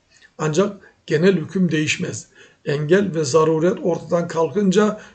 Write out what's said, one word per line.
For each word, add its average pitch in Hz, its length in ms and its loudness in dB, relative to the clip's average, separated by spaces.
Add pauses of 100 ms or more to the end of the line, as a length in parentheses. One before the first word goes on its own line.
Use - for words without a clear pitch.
(380)
Ancak 165 380 0 (300)
genel 175 300 2
hüküm 165 360 -2
değişmez. 151 540 -4 (380)
Engel 151 500 0
ve 160 100 -2
zaruret 160 580 2
ortadan 175 460 -2
kalkınca 190 720 0 (140)